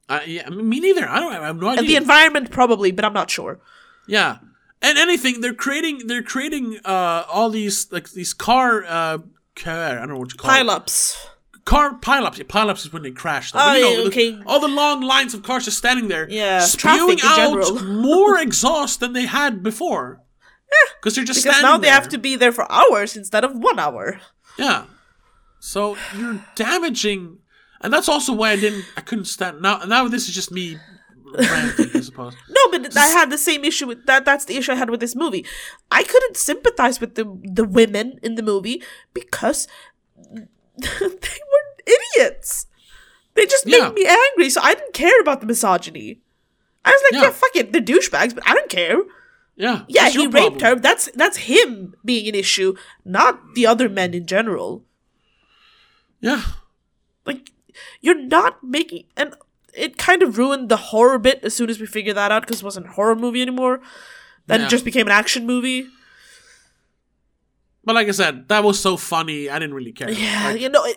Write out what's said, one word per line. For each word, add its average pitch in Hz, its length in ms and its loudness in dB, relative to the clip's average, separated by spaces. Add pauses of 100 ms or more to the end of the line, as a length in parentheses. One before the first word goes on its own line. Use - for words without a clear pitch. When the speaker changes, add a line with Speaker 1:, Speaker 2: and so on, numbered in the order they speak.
Speaker 1:
I, 147 180 -6
yeah, 165 260 -10
me 220 280 -2
neither. 359 300 2
I 170 100 -2
don't, 320 140 -4
I 165 140 -8
have 160 100 -6
no 175 140 -4
Speaker 2:
And 254 80 0
Speaker 1:
idea. 302 100 2
Speaker 2:
the 311 80 6
environment 294 540 6
probably, 214 420 2
but 208 140 -2
I'm 214 80 -2
not 190 160 -4
sure. - 280 -8 (480)
Speaker 1:
Yeah. 185 300 0 (460)
And 285 160 2
anything, 262 420 0
they're 240 140 -4
creating, 277 540 -6
they're 240 140 -4
creating, 262 640 -8
uh, 175 420 -2
all 208 220 0
these, 214 420 -6
like, 175 200 -10
these 180 240 -10
car, 233 520 0
uh, 165 320 -4 (380)
car, 165 260 -10
I 147 120 -4
don't 117 160 -10
know 135 80 -10
what 123 140 -10
you - 60 -20
call - 120 -2
it. 262 160 4
Speaker 2:
Pileups. - 500 -4 (480)
Speaker 1:
Car 285 340 2
pileups. 254 380 -2
Yeah, - 80 -16
pileups 208 400 -2
is 156 80 -16
when 160 100 -12
they 135 100 -12
crash, 143 400 -8
though. - 60 -2
Speaker 2:
Oh, 285 100 4
Speaker 1:
But, 277 100 4
you 254 60 6
know, 240 60 6
Speaker 2:
yeah, 233 60 2
Speaker 1:
the, 226 120 -2
Speaker 2:
okay. 226 360 0
Speaker 1:
all 285 160 2
the 294 80 0
long 285 320 0
lines 262 320 0
of 208 100 -14
cars 247 220 -4
just 220 140 -6
standing 247 300 -2
there, 160 200 -4
Speaker 2:
Yeah, 196 320 -2
Speaker 1:
spewing 320 560 4
Speaker 2:
traffic 294 80 0
in 262 60 4
Speaker 1:
out 311 60 6
Speaker 2:
general. 220 480 2
<laughs> 202 180 -2
Speaker 1:
more 370 360 6
exhaust 285 640 -2
than 247 140 -4
they 247 100 -2
had 240 380 -2
before. 220 580 -6 (500)
Speaker 2:
Yeah, 571 300 4
Speaker 1:
'Cause - 140 -2
they're 262 100 -4
just 254 200 -2
Speaker 2:
because 277 120 4
Speaker 1:
standing 285 60 4
Speaker 2:
now 277 160 6
they 302 100 2
have 277 160 6
Speaker 1:
there. 277 60 -14
Speaker 2:
to 294 80 -6
be 262 180 -4
there 240 160 4
for 240 180 -6
hours 220 460 4
instead 214 260 -4
of 269 140 -2
one 240 220 0
hour. 147 420 -6 (380)
Speaker 1:
Yeah. 208 260 -2 (800)
So 208 360 -6 (180)
you're 226 260 -8 (120)
damaging, 214 840 -4 (460)
and 220 100 -6
that's 320 160 2
also 285 240 0
why 214 200 0
I 208 40 2
didn't, 202 300 -2 (100)
I - 60 -10
couldn't 208 240 -8
stand. 170 340 -8
Now, 190 240 0
now 247 240 0
this 247 180 -4
is 175 80 -8
just 185 160 -8
me 175 280 -10 (560)
ranting, - 600 0
I 277 60 0
suppose. - 400 -12
Speaker 2:
<laughs> - 80 -20
No, 523 220 4
but 339 100 -2
I 277 80 -10
Speaker 1:
Just 294 260 4
Speaker 2:
had 339 160 6
the 294 60 -4
same 294 260 -2
issue 294 240 -4
with 240 200 -12
that. 262 180 4
That's 277 220 0
the - 100 -8
issue 262 160 -4
I 254 40 -4
had 254 120 -4
with 226 120 -6
this 240 140 -6
movie. 254 300 -6 (460)
I - 140 2
couldn't 480 340 2
sympathize 262 600 0
with - 160 -8
the, 220 100 -6 (180)
the 196 220 -2
women 220 580 0
in 226 140 -8
the 226 60 -6
movie 214 400 -4 (300)
because - 560 -4 (480)
<laughs> - 160 -20 (460)
they - 280 -6
were 554 880 -2 (220)
idiots. - 500 -2 (680)
They 392 120 4
just 539 200 0
made 453 120 6
Speaker 1:
Yeah. 466 120 4
Speaker 2:
me 415 160 0
angry, 427 440 4
so 320 120 0
I 294 120 4
didn't 554 200 -8
care 370 260 6
about 302 200 0
the 214 60 -12
misogyny. 170 720 -4 (640)
I - 60 4
was 539 200 6
like, 254 100 2
Speaker 1:
Yeah. 269 80 6
Speaker 2:
"Yeah, - 60 -2
fuck - 220 0
it, 262 160 -2
they're 233 100 2
douchebags, 233 520 2
but - 140 -8
I 226 60 6
don't 587 160 0
care." 175 260 0 (600)
Speaker 1:
Yeah, 226 320 -2
Speaker 2:
Yeah, - 160 4
Speaker 1:
that's 269 100 4
Speaker 2:
he 277 80 2
Speaker 1:
your 285 80 0
Speaker 2:
raped 294 280 4
Speaker 1:
problem. 240 200 4
Speaker 2:
her. - 20 -10
That's, 320 340 2
that's 311 220 0
him 247 680 0
being 220 260 -2
an 214 60 -4
issue, 190 420 0 (280)
not 214 500 0
the 240 120 2
other 226 240 4
men 185 240 -4
in 175 100 -8
general. 165 600 -4 (1400)
Speaker 1:
Yeah. 240 220 -2 (840)
Speaker 2:
Like, 269 240 -10 (500)
you're 330 180 4
not 285 460 0
making, 262 400 -6 (140)
and 294 160 -4 (400)
it - 240 -8
kind 359 240 4
of 226 160 2
ruined 262 320 0
the 226 80 2
horror 240 400 4
bit 254 240 2
as 220 120 -4
soon 240 140 -4
as 226 100 -6
we 220 80 -14
figured 208 300 -6
that 202 160 0
out, 226 140 -2
'cause 220 140 -6
it 185 40 -12
wasn't 190 220 -12
a - 60 -20
horror 220 240 0
movie 240 260 -4
anymore. 254 380 -2 (680)
Then 220 140 2
Speaker 1:
Yeah. - 60 -4
Speaker 2:
it 139 40 -2
just 247 140 0
became 226 220 -2
an 208 60 0
action 214 340 0
movie. 254 420 -4 (2000)
Speaker 1:
But 226 100 0
like 220 140 2
I 202 40 2
said, 156 360 -2
that 208 160 2
was 202 160 2
so 190 160 0
funny, 156 540 -4
I 147 80 -6
didn't 151 160 -8
really 123 180 -12
care. 131 180 -10
Speaker 2:
Yeah, 208 420 -4
Speaker 1:
Like 226 80 -6
Speaker 2:
you 254 100 -4
know, 285 120 4
I, 233 140 -6